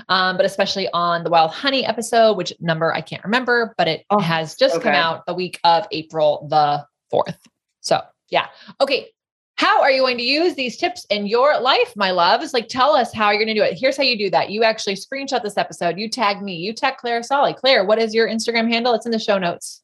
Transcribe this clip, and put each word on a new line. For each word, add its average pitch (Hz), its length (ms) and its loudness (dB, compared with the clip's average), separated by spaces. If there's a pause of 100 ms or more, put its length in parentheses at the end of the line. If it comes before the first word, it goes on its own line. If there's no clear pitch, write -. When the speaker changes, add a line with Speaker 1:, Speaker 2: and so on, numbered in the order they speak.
Speaker 1:
um, 185 280 2
but 190 80 4
especially 190 480 -2
on 170 300 0
the 165 60 -2
Wild 165 220 4
Honey 269 340 -2
episode, 226 520 4
which 175 220 -6
number 165 340 0
I - 80 -4
can't - 220 -12
remember, 240 560 0
but 175 80 4
it 160 240 -4
Speaker 2:
Oh, 208 80 4
Speaker 1:
has 160 360 -2
just 175 260 2
come 165 100 0
Speaker 2:
okay. 143 80 2
Speaker 1:
out 165 260 -2
the 180 80 -6
week 180 300 -6
of 170 280 4
April 156 580 0
the 147 360 2 (240)
fourth. - 300 -2 (420)
So - 200 0 (280)
yeah. 175 180 0 (340)
Okay. 269 260 -2 (480)
How 381 260 2
are 277 100 4
you 262 120 2
going 247 140 0
to 233 60 -6
use 302 320 0
these 247 220 -6
tips 349 320 -6
in 208 180 -2
your 233 320 2
life, 320 380 0
my 196 140 0
loves? 190 420 2
Like, 233 160 -2
tell 262 260 2
us 233 180 2
how 220 180 2
you're 208 100 2
gonna 220 140 -2
do 208 80 2
it. 175 140 -2
Here's 262 200 -2
how 294 60 0
you 247 140 0
do 202 120 -2
that. 165 220 0
You 214 120 0
actually 220 320 0
screenshot 269 480 -6
this 202 140 -6
episode. 170 420 -2
You 220 100 -6
tag 208 340 -2
me. 196 120 -8
You 175 180 -8
tag 269 240 -4
Claire 233 260 -4
Solly. 254 320 0
Claire, 254 280 2
what 214 160 2
is 226 160 0
your 226 140 2
Instagram 226 420 -2
handle? 233 220 2
It's 220 120 -2
in 233 60 -4
the 226 80 0
show 214 180 0
notes. - 460 -6